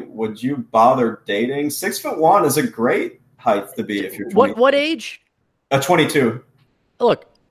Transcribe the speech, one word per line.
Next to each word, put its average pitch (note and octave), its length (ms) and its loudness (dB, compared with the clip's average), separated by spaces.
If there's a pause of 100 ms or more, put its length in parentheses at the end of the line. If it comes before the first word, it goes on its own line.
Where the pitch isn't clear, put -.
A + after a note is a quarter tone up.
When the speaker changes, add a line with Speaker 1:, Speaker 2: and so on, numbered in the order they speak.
Speaker 1:
would A2 340 -8
you C3+ 160 -4
bother A#2 680 2
dating? C3 460 -2
Six-foot-one F#3+ 720 0
is C3+ 120 0
a C#3+ 80 0
great - 540 -4 (180)
height G2+ 380 -2
to A2+ 80 -6
be G2+ 220 -6
if F#2+ 120 -12
you're G2+ 120 -10
Speaker 2:
What, A#3 180 4
Speaker 1:
twenty. - 140 -6
Speaker 2:
what C4+ 140 4
age? D4 460 -4 (500)
Speaker 1:
Uh, C3+ 100 2
twenty-two. C3+ 600 2 (580)
Speaker 2:
Look, A3+ 260 0 (260)